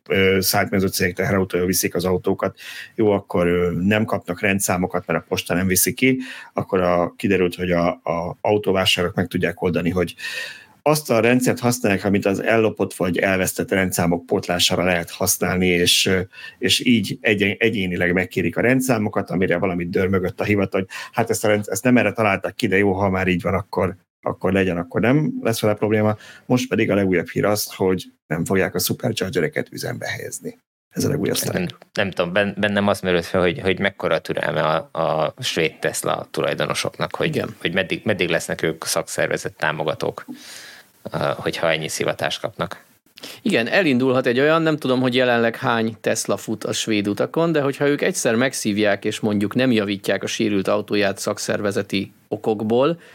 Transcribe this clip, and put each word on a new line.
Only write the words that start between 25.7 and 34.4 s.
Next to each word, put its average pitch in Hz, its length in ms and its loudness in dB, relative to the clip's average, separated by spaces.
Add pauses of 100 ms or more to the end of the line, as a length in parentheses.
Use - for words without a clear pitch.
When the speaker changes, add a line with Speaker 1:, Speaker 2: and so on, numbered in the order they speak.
Speaker 1:
probléma. 107 440 2 (280)
Most 123 240 0
pedig 104 220 2
a 98 40 2
legújabb 92 340 2
hír 101 160 -2
az, 104 280 0
hogy 92 320 0 (220)
nem 82 180 -2
fogják 95 300 0
a 92 40 -2
Superchargereket 90 920 -2
üzembe - 360 -8
helyezni. - 500 -10 (380)
Ez - 80 -2
a - 60 2
legújabb - 260 0
Speaker 2:
Nem, - 100 -2
Speaker 1:
sztrájk. - 320 -4 (160)
Speaker 2:
nem 98 180 0
tudom, 87 220 -2
ben-, 101 240 0
bennem 101 300 2
az 98 140 2
merült 90 240 2
fel, 92 160 0
hogy, 85 180 2
hogy 92 200 0
mekkora 87 400 0
türelme - 420 -2